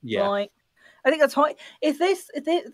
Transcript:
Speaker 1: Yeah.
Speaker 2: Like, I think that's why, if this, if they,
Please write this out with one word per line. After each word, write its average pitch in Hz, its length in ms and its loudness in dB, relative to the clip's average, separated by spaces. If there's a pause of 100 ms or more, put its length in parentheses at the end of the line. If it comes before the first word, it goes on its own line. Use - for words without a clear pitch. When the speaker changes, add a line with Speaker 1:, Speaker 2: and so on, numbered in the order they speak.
Speaker 1:
Yeah. 196 240 -2
Speaker 2:
Like, 202 240 -4 (540)
I 254 40 6
think 302 120 2
that's 277 160 2
why, 302 180 2 (260)
if 302 180 0
this, 370 340 0
if 294 100 -8
they, 339 200 0 (100)